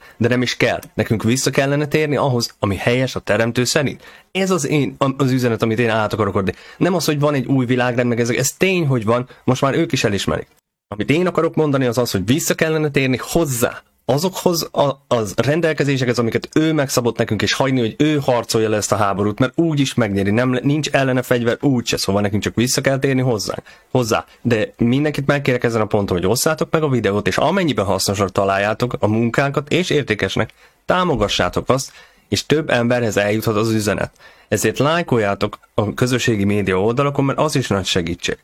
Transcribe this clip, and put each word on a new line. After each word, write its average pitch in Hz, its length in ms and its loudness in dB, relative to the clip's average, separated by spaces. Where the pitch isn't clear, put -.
De 117 100 4
nem 123 140 0
is 120 160 -4
kell. - 220 0
Nekünk 113 300 0
vissza 127 260 0
kellene 143 360 0
térni 147 300 0
ahhoz, 120 440 0
ami 101 160 0
helyes 123 400 0
a 92 40 -8
teremtő 117 440 0
szerint. 131 400 -2
Ez 190 200 0
az 160 160 0
én, 135 300 0
a, 135 200 0
az 135 140 2
üzenet, 123 300 0
amit 113 180 2
én 120 100 2
át 110 240 0
akarok 104 220 2
adni. 95 180 0
Nem 170 180 2
az, 160 100 -2
hogy 151 140 0
van 147 140 2
egy 135 120 0
új 131 200 2
világrend, 123 440 0
meg 117 100 0
ezek, 120 180 0
ez 123 140 0
tény, 180 360 0
hogy 127 180 0
van, 120 220 0
most 131 180 0
már 135 140 2
ők - 160 0
is 131 120 0
elismerik. - 440 -2
Amit 104 220 -4
én 170 180 2
akarok 165 280 0
mondani, 143 300 2
az 117 120 0
az, 120 140 0
hogy 95 140 0
vissza 156 300 0
kellene 160 340 0
térni 131 320 0
hozzá, 131 600 -2
azokhoz 170 640 -2
a, 143 180 0
az 110 300 0
rendelkezésekhez, 139 840 0
amiket 113 340 -2
ő 156 200 2
megszabott 131 440 0
nekünk, 113 240 -2
és - 120 0
hagyni, 131 260 0
hogy 110 180 -2
ő 151 220 0
harcolja 117 500 0
le 110 60 0
ezt 104 160 -2
a - 40 2
háborút, 101 440 0
mert 131 200 0
úgy 160 200 0
is 135 140 0
megnyeri, 101 380 0
nem 127 220 2
le-, 127 100 -2
nincs 143 260 0
ellene 135 320 0
fegyver, 120 400 0
úgyse, 127 360 0
szóval 98 240 0
nekünk 101 220 0
csak 95 120 -4
vissza 127 260 0
kell 135 180 0
térni 135 220 0
hozzá, 120 340 -2
hozzá. 110 340 0
De - 360 0
mindenkit 139 480 0
megkérek 139 380 0
ezen 117 180 2
a 107 40 0
ponton, 98 320 0
hogy 87 80 0
osszátok 156 460 0
meg 160 120 2
a 151 60 2
videót, 104 380 0
és 92 100 0
amennyiben 143 480 0
hasznosnak 98 460 0
találjátok 101 680 0
a - 80 2
munkánkat, 139 640 0
és 180 180 0
értékesnek, 110 640 -2
támogassátok 120 840 0
azt, 131 220 0
és - 160 -2
több 151 240 0
emberhez 120 480 0
eljuthat 107 380 0
az 110 140 0
üzenet. 104 420 -2
Ezért - 320 0
lájkoljátok 117 800 0
a 104 200 0
közösségi 123 500 0
média 98 380 0
oldalakon, 139 440 0
mert 135 140 -2
az 151 160 -2
is 135 120 -2
nagy 98 180 -2
segítség. 87 580 -4